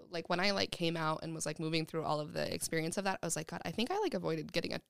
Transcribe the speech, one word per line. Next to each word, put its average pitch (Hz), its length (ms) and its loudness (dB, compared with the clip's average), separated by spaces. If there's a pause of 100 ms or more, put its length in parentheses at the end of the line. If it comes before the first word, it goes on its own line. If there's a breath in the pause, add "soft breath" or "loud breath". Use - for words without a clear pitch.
(100)
like, 165 200 -4
when 175 100 4
I, 202 120 4
like, 196 180 2
came 165 260 2
out 160 260 0
and 160 120 -4
was, 160 100 -4
like, 156 160 -4
moving 160 240 2
through 156 200 -4
all 151 160 2
of 151 120 -4
the 151 220 0
experience 165 420 0
of 196 80 0
that, 190 180 0
I 170 40 -2
was 160 100 2
like, 160 120 -4
"God, - 160 -6
I 185 60 -2
think 226 200 0
I, 392 80 2
like, 381 160 2
avoided 160 380 0
getting - 200 0
a 175 180 -2